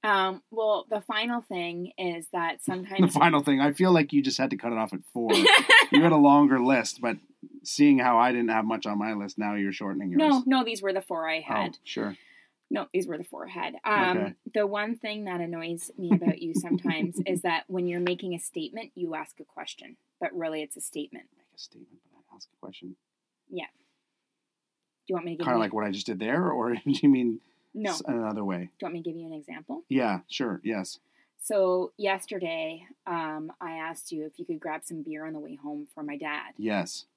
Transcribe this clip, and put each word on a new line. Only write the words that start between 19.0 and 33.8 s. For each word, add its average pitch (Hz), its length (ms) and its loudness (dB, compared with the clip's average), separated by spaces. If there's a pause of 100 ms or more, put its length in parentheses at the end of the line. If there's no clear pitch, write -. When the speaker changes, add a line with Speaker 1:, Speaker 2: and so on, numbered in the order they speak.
Speaker 1:
ask 156 240 -10
a 151 60 -18
question, - 540 -18 (200)
but - 160 -6
really 160 280 -4
it's - 160 -10
a - 20 -12
statement. - 460 -8 (100)
Speaker 2:
Make - 80 -20 (100)
a - 40 -20
statement, - 420 -20 (100)
but - 100 -20 (120)
I 98 40 -20
ask - 140 -20
a - 140 -20
question. - 320 -16 (540)
Speaker 1:
Yeah. 127 160 -10 (1400)
Do - 20 -20
you 185 80 -2
want 170 100 -8
me 170 60 -8
to 160 40 -8
give 165 80 -6
Speaker 2:
Kinda 127 140 2
Speaker 1:
you - 40 2
Speaker 2:
like 107 120 -2
what 107 100 -2
I 104 60 -2
just 98 160 -6
did 104 140 -6
there, 135 300 0
or 120 240 0
<laughs> - 20 -4
do - 100 -8
you 143 240 4
mean 120 300 2 (340)
Speaker 1:
No. 208 160 -4
Speaker 2:
s-, 165 160 -4
another 110 380 -2
way? 92 160 -2
Speaker 1:
Do - 40 -8
you 87 60 -14 (160)
want 165 80 -8
me 170 80 -8
to 165 80 -6
give 160 100 -10
you 165 60 -14
an 160 80 -14
example? 160 560 -14
Speaker 2:
Yeah, 107 300 0 (100)
sure, 110 340 -4
yes. 104 360 -6 (440)
Speaker 1:
So 185 540 2
yesterday, 175 880 -4 (180)
um, 156 560 -6
I 170 120 -10
asked 160 400 -10